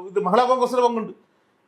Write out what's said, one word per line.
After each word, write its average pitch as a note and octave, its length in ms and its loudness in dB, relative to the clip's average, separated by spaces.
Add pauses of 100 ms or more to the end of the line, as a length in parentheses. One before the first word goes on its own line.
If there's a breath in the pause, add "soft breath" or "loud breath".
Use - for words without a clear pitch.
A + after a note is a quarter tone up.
ഇത് G3 140 -4
മഹിളാ G3+ 240 2
കോൺഗ്രസിന് B3 360 0
പങ്കുണ്ട്. A3+ 500 -4 (380)